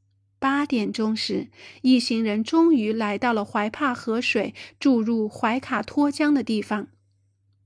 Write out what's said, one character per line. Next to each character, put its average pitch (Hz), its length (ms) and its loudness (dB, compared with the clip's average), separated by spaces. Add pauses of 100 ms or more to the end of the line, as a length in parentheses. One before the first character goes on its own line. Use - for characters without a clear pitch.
(380)
八 277 280 0
点 208 260 -2
钟 220 240 -2
时， 196 320 -4 (320)
一 254 180 6
行 226 240 0
人 214 220 0
终 330 300 4
于 220 180 2
来 214 240 -2
到 247 160 0
了 214 100 0
怀 208 280 -2
帕 269 240 -2
河 226 260 -4
水 220 340 -2 (240)
注 254 220 4
入 220 260 0
怀 233 320 -2
卡 247 240 -4
托 285 280 0
江 294 240 2
的 262 80 2
地 220 180 -2
方。 208 280 -6 (760)